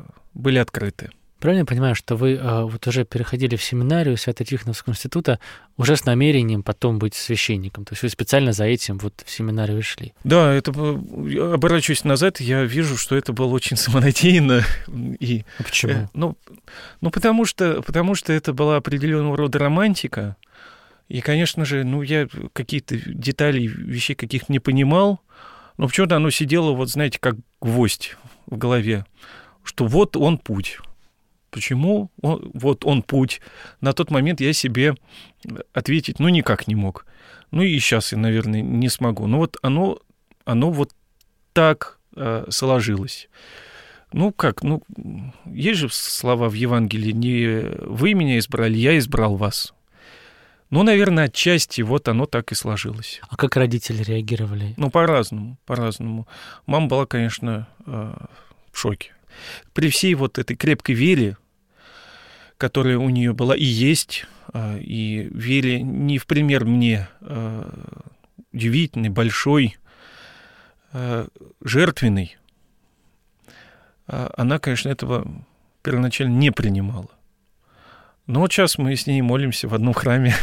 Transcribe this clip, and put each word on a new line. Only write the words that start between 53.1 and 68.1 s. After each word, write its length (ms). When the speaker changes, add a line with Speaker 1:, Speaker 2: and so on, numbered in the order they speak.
Speaker 2:
А 80
как 200
родители 480
реагировали? 720
Speaker 1:
Ну, 120
по-разному, 800
по-разному. 640
Мама 200
была, 200
конечно, 600
э, 280
в 80
шоке. 340
При 180
всей 240
вот 240
этой 180
крепкой 380
вере, 420
которая 380
у 100
нее 240
была 240
и 80
есть, 600
а, 260
и 540
Вере 480
не 380
в 80
пример 400
мне, 420
а, 800